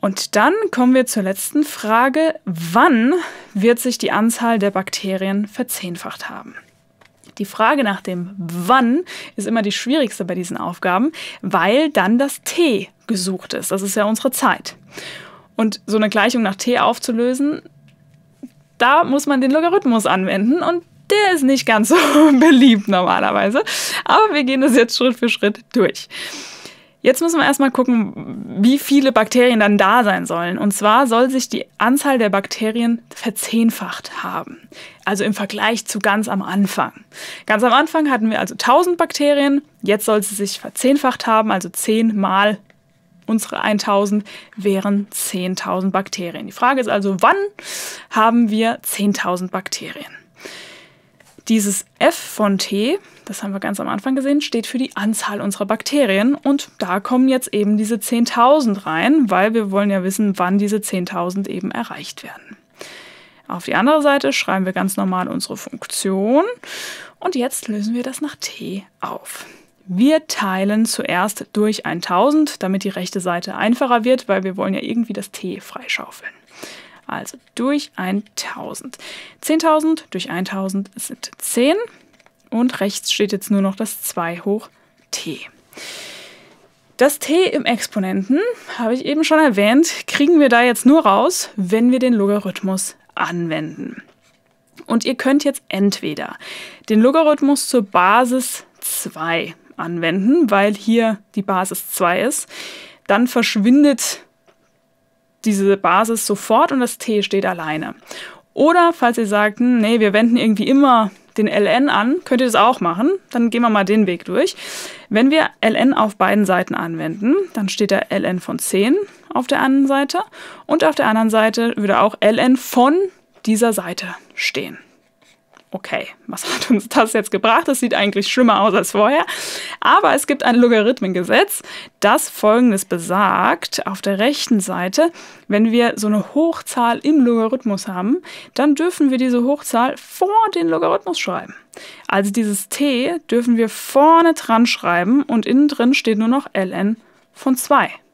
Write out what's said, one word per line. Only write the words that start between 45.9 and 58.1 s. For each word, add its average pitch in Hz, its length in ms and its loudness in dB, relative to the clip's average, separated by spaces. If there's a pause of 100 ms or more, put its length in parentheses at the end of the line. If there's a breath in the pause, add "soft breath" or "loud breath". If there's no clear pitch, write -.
Bakterien. 185 540 -6
Die 202 60 -16
Frage 262 280 0
ist 220 80 -2
also, 196 320 0
wann 302 160 4 (760 loud breath)
haben 226 400 4
wir 226 320 -2
zehntausend 185 720 -2
Bakterien? - 580 -10 (1400 loud breath)
Dieses 202 360 0 (160)
f 330 160 2
von 202 420 -2
t, 220 400 -2 (260 soft breath)
das - 200 -12
haben 208 80 -8
wir 190 80 -8
ganz 196 180 -6
am - 80 -6
Anfang 262 300 -2
gesehen, 277 240 0
steht 233 260 -4
für - 120 -6
die - 180 -4
Anzahl 208 440 -4
unserer 202 260 -4
Bakterien. 226 680 0
Und 277 440 -2
da 180 200 -2
kommen 254 300 2
jetzt 262 260 -2
eben 208 220 2
diese 214 240 -2
zehntausend 240 840 2